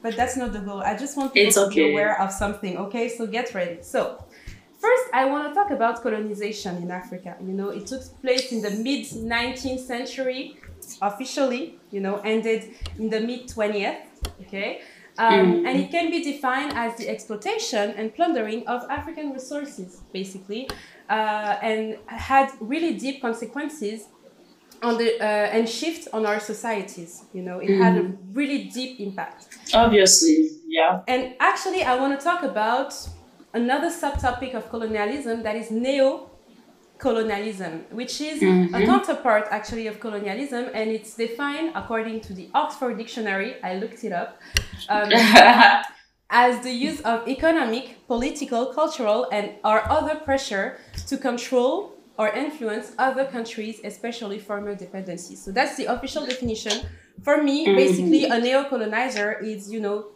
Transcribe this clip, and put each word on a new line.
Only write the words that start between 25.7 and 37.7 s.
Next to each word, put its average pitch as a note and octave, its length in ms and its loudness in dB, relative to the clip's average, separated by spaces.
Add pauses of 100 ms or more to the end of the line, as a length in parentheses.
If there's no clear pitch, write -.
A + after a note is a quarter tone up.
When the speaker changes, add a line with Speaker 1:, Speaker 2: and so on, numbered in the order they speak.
Speaker 1:
on A3 100 0
our G#3+ 160 0
societies. G#3 840 -8 (100)
You F#3 80 -8
know, F3+ 160 -8
it G3 260 2
had F#3 140 8
a F3+ 60 2
Speaker 2:
Mm. F#3 120 -4 (240)
Speaker 1:
really C#4 260 -2
deep B3+ 340 -10
impact. - 480 -10 (260)
Speaker 2:
Obviously, F#3+ 800 6 (160)
yeah. F3 400 2
Speaker 1:
And B3+ 320 -2
actually, F#4 420 2
I B3+ 140 2
wanna C4+ 220 0
talk E4+ 260 0
about A#3 500 -2 (600)
another C4 360 0
subtopic C4+ 640 -4
of A3 160 -8
colonialism, A3+ 720 -4
that G#3+ 140 -4
is A3+ 160 -8
neo-colonialism, A3 2250 -2